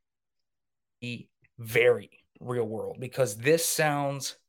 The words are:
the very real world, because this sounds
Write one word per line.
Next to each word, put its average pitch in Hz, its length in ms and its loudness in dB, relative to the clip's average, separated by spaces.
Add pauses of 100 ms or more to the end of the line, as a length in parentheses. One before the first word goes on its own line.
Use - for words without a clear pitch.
(1000)
the 120 260 -10 (320)
very 117 520 2 (300)
real 123 240 -2
world, 101 340 -6
because 123 380 -2
this 147 300 2
sounds 143 720 -2 (120)